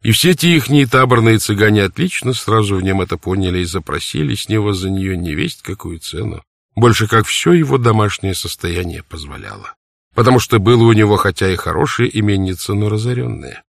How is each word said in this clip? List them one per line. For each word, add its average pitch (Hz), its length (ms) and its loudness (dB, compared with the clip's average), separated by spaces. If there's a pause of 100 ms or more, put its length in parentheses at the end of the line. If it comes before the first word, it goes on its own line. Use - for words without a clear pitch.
и 117 80 0
все 175 220 4
те 165 240 2
ихние 143 280 2
таборные 117 540 4
цыгане 107 460 2
отлично 127 480 -4
сразу 104 420 -2
в 92 80 -2
нем 95 160 0
это 85 180 -4
поняли 92 420 -2
и 90 40 -2
запросили 82 720 -4
с - 140 -10
него 104 240 0
за 95 160 -4
нее 95 260 -4
невесть 85 460 -6
какую 87 380 -12
цену, 80 440 -10 (320)
больше 110 320 4
как 110 180 2
все - 280 0
его 139 240 2
домашнее 107 580 0
состояние 85 680 -8
позволяло. - 720 -16 (380)
Потому 123 260 4
что 113 200 0
было 113 240 4
у 113 80 8
него 107 240 4
хотя 95 340 -2
и 92 60 0
хорошее 110 640 -2
именьице, 98 540 -2
но 104 160 -2
разоренное. 113 760 -6 (100)